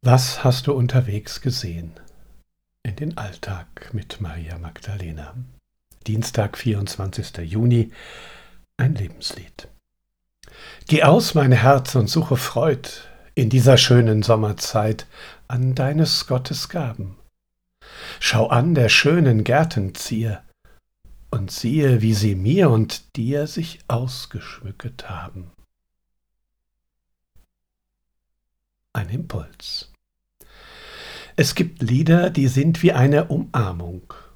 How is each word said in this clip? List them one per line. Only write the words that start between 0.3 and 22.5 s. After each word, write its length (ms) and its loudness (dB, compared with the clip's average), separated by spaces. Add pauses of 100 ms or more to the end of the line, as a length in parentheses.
hast 220 2
du 60 2
unterwegs 680 -2
gesehen? 500 -6 (880)
In 140 -8
den 220 -8
Alltag 760 -12
mit 280 -10
Maria 360 -10
Magdalena. 800 -12 (720)
Dienstag, 500 -4
vierundzwanzigster 840 -6
Juni, 480 0 (880)
ein 180 0
Lebenslied. 720 -12 (1200)
Geh 160 4
aus, 300 6
mein 180 4
Herz, 440 4
und 120 2
suche 300 0
Freud 500 -2 (480)
in 140 2
dieser 260 8
schönen 480 4
Sommerzeit 840 0 (420)
an 260 0
deines 500 0
Gottes 440 -4
Gaben. 480 -8 (1040)
Schau 260 2
an 280 2
der 120 4
schönen 560 4
Gärten 500 0
Zier 480 -6 (920)
und 200 -6
siehe, 500 2
wie 120 4
sie 220 2
mir 340 4